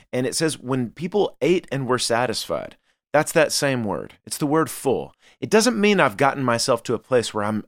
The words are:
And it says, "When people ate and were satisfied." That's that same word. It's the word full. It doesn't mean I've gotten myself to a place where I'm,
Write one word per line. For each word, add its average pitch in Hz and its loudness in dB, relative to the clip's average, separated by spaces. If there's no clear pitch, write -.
And 127 -2
it 87 -4
says, 160 -2
"When 123 -4
people 180 -2
ate 170 2
and 135 -4
were 120 0
satisfied." 113 -4
That's 151 2
that 160 4
same 131 -2
word. 76 -6
It's - -10
the 160 -2
word 156 2
full. 85 -4
It 123 -8
doesn't 220 2
mean 202 4
I've 123 2
gotten 135 2
myself 120 0
to 123 -4
a 104 -2
place - 0
where 107 -2
I'm, 107 -2